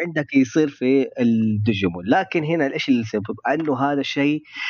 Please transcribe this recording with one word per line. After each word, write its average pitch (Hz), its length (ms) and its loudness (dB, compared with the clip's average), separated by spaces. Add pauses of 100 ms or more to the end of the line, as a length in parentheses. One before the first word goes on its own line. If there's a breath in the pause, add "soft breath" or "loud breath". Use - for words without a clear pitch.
عندك 156 280 -4
يصير 135 340 4
في 135 400 0 (120)
الديجيمون. 104 840 0
لكن 170 380 0
هنا 156 220 0
الإشي 143 260 -2
اللي 117 120 2
سبب 107 320 -6 (160)
أنه 151 260 -2
هذا 139 220 0
الشيء، 147 420 -2 (280 loud breath)